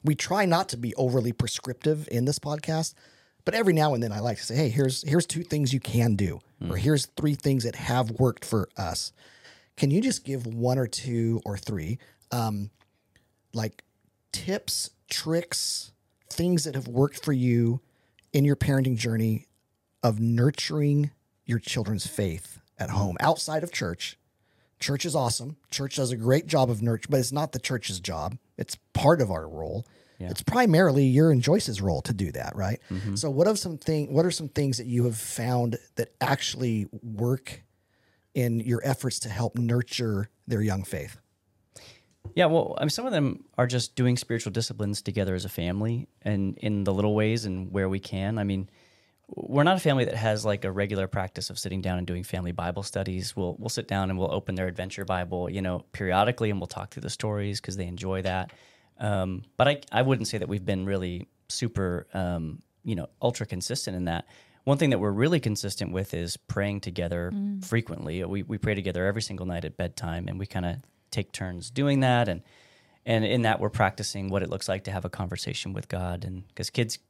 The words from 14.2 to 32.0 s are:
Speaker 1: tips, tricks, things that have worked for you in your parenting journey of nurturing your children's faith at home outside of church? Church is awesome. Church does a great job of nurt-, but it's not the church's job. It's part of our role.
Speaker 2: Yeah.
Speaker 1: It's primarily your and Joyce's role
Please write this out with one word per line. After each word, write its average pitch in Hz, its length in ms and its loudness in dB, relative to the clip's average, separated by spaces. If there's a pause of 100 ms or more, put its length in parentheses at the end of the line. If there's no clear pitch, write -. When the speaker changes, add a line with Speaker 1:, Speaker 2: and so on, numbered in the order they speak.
Speaker 1:
tips, - 600 -4 (180)
tricks, - 840 -2 (380)
things 170 360 2
that 143 100 -6
have 131 120 -2
worked 131 380 2
for 151 80 2
you 120 480 4 (520)
in 143 120 6
your 143 100 6
parenting 135 420 2
journey 113 500 0 (560)
of 110 160 4
nurturing 143 880 2 (360)
your 120 120 0
children's 107 480 -2
faith - 540 -4 (180)
at - 140 -6
home 98 280 0
outside 156 440 0
of 175 80 -8
church? - 480 -6 (600)
Church 143 260 -2
is 156 100 -4
awesome. 131 420 0 (120)
Church 139 260 -4
does 131 160 0
a 123 60 -2
great 127 300 4
job 135 240 6
of 104 100 0
nurt-, 117 280 0
but 139 100 4
it's 123 120 0
not 147 200 -2
the 123 80 -6
church's 107 400 -4
job. 87 380 -4 (200)
It's - 200 -6 (160)
part 151 280 6
of 110 100 2
our 80 160 -4
role. 80 380 -6 (320)
Speaker 2:
Yeah. 87 140 -8
Speaker 1:
It's 90 120 -6
primarily 175 640 6
your 143 260 8
and 131 100 8
Joyce's 131 400 2
role 85 220 2